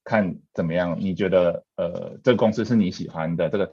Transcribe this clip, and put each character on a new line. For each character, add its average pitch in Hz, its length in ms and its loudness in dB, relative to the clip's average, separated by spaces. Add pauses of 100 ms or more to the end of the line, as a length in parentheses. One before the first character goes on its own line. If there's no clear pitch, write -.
看 98 320 0 (160)
怎 101 140 -4
么 82 80 -2
样？ 87 260 0
你 95 140 -2
觉 92 160 0
得， 87 340 2 (120)
呃， 87 460 -6
这 127 100 4
个 110 40 4
公 110 160 2
司 110 140 -4
是 123 100 2
你 95 140 4
喜 - 180 -8
欢 82 260 -4
的， 82 140 0
这 90 80 -2
个 98 160 0